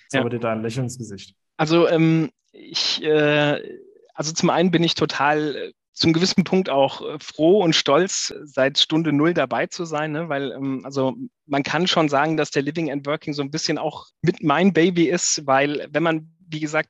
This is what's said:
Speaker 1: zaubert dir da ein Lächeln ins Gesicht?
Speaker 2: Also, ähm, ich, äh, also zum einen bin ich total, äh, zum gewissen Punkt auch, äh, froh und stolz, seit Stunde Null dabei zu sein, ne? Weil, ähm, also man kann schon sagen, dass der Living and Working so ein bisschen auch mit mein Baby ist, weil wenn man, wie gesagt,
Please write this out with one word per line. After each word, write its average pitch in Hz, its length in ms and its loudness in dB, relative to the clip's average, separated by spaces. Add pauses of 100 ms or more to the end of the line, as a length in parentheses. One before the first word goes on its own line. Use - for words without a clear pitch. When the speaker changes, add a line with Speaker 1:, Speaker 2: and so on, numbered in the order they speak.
Speaker 1:
zaubert 120 240 -2
dir 120 80 -6
da 113 140 -2
ein 110 80 -4
Lächeln 120 240 -6
ins - 120 -10
Gesicht? 104 380 -14 (220)
Speaker 2:
Also, 160 320 4
ähm, 160 400 2 (240)
ich, - 500 -6
äh, 147 580 2 (520)
also 156 180 -6
zum 165 180 2
einen 170 220 2
bin 165 120 2
ich 160 120 0
total, 147 600 0
äh, 95 180 -10 (200)
zum - 180 2
gewissen 175 320 2
Punkt 185 260 0
auch, 135 320 2
äh, 143 180 -10
froh 180 440 2
und 160 100 4
stolz, - 600 0 (100)
seit 135 340 0
Stunde 160 360 2
Null 156 200 2
dabei 139 340 -2
zu - 180 -10
sein, 156 260 -4
ne? 165 160 -6
Weil, 139 240 -4
ähm, 135 320 -6
also 131 320 -2 (300)
man 143 180 -2
kann 175 240 0
schon 160 220 2
sagen, 147 260 2
dass 151 160 -2
der 143 120 0
Living 151 280 -4
and 139 140 -8
Working 151 280 -6
so 143 80 -4
ein 139 80 -6
bisschen 156 280 -4
auch 147 300 -8 (140)
mit 175 220 0
mein 165 300 4
Baby 170 340 4
ist, 156 400 -2
weil 143 440 0
wenn 151 120 0
man, 160 320 -2 (120)
wie 156 120 -8
gesagt, 156 300 -4